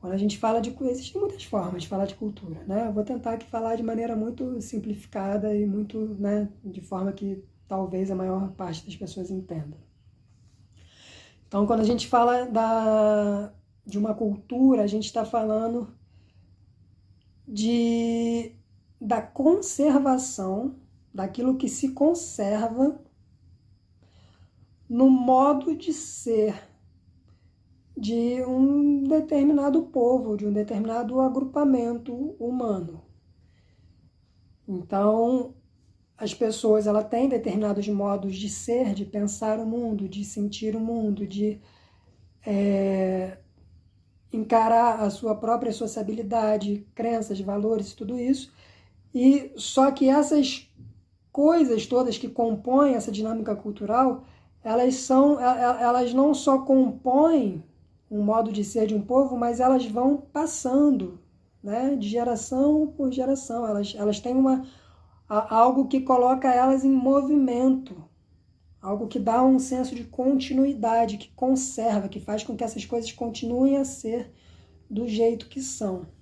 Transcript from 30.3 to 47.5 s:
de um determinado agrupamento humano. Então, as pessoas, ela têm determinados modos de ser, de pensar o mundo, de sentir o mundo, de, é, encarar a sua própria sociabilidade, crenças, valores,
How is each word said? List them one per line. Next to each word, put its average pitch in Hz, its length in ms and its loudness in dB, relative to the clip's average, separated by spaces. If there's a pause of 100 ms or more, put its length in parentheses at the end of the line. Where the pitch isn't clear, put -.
de 208 100 -4
um 208 60 0
determinado 220 680 -2
agrupamento 262 960 0 (240)
humano. 220 640 -4 (1600)
Então, 220 880 0 (600)
as - 160 -8
pessoas, 214 540 2
ela 214 180 2
têm 240 240 0
determinados 208 600 -2
modos 202 480 -2
de 202 120 -8
ser, 233 460 -2
de 202 100 -6
pensar 208 540 -4
o 226 80 -6
mundo, 220 420 -4
de 202 160 -8
sentir 208 500 -6
o 226 60 -4
mundo, 220 460 -2
de, 208 340 -4 (880)
é, 190 920 0 (960)
encarar 226 680 2
a 208 100 0
sua 220 240 -2
própria 226 380 -2
sociabilidade, 214 1200 -2
crenças, 220 460 -4
valores, 202 520 -2